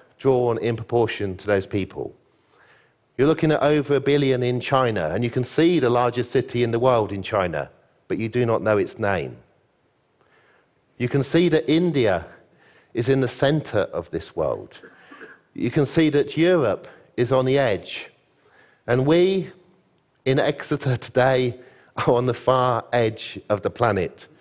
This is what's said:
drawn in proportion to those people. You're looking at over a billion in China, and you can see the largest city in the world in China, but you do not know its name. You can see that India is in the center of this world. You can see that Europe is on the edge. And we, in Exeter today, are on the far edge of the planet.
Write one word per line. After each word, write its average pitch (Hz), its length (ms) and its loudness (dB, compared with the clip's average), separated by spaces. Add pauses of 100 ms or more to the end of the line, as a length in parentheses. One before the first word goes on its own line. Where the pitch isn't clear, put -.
(180)
drawn 123 420 0
in 113 160 -2
proportion 110 600 -2
to - 120 -16
those 98 180 2
people. - 500 -6 (1000)
You're 135 100 4
looking 156 240 2
at 151 100 2
over 143 340 2
a 135 40 4
billion 135 440 2
in 123 180 0
China, 113 520 0
and 110 100 -2
you 120 60 0
can 127 140 -2
see 165 360 2
the 127 100 2
largest 123 420 0
city 120 320 0
in 120 80 -2
the 117 80 0
world 117 320 2
in 98 120 -6
China, 85 460 -2 (380)
but 95 100 -4
you 113 120 -4
do 123 160 0
not 110 160 0
know 107 160 2
its - 220 -4
name. 87 380 -4 (1600)
You 120 120 -2
can 139 140 0
see 170 260 2
that 156 200 0
India 139 560 2 (680)
is 117 160 -2
in 135 100 2
the 127 80 0
center 143 520 0 (120)
of 82 200 -8
this - 240 -10
world. 64 440 -6 (720)
You - 180 -4
can 147 140 2
see 156 240 2
that 143 280 0
Europe 156 500 2 (300)
is 120 140 0
on 131 140 2
the 135 120 2
edge. 107 540 -2 (760)
And 127 180 2
we, 175 460 2 (720)
in 131 140 2
Exeter 139 560 -2
today, 127 640 0 (360)
are - 180 2
on 123 140 2
the 123 60 0
far 127 600 0
edge 110 460 -2 (100)
of 104 120 0
the - 80 -2
planet. 98 580 -2 (140)